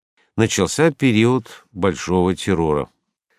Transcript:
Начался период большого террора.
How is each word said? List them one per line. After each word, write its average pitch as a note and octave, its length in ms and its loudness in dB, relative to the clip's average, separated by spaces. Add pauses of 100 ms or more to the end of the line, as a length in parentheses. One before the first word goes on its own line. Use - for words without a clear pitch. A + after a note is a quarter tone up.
(380)
Начался A2+ 540 0
период A#2+ 800 0
большого F2+ 640 -2
террора. D#2+ 540 -2 (500)